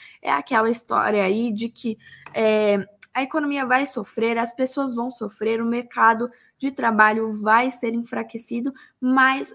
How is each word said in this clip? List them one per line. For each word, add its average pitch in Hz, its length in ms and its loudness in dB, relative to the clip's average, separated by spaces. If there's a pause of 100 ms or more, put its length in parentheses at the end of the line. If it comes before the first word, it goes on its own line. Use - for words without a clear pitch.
(220)
É - 100 -2
aquela 226 380 0
história 220 520 0
aí 220 300 0
de 226 160 -4
que, 226 300 -8 (340)
é, 214 500 2 (300)
a 254 100 -2
economia 285 440 -4
vai 254 180 2
sofrer, 226 540 -4
as 240 160 -4
pessoas 262 400 -2
vão 233 160 -4
sofrer, 226 500 -4
o 233 60 -2
mercado 233 640 2 (280)
de 269 120 -4
trabalho 220 720 2
vai 233 280 4
ser 233 220 -4
enfraquecido, 233 800 -6 (260)
mas 262 560 2